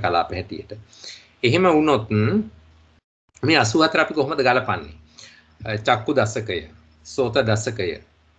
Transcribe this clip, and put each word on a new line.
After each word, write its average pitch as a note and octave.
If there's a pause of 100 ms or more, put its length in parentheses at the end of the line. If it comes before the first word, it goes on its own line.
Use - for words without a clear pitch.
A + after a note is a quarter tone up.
කලාප F2
හැටියට. F2 (680)
එහෙම D3+
වුණොත් D3+ (1400)
මේ D3+
අසූ B2+
හතර D#3+
අපි -
කොහොමද D3
ගලපන්නේ? A#2 (680)
අ, A2
චක්කු A#2+
දසකය, G#2+ (480)
සෝත A#2
දසකය, A2 (500)